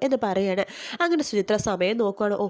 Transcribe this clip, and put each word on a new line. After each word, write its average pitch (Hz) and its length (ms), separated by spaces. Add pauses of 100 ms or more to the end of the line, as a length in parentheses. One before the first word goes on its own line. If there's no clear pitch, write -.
എന്ന് 262 180
പറയാണ്. 196 440 (320)
അങ്ങനെ 339 260
സുചിത്ര 208 380
സമയം 196 380
നോക്കുവാണ്. 208 380
"ഓ, 208 140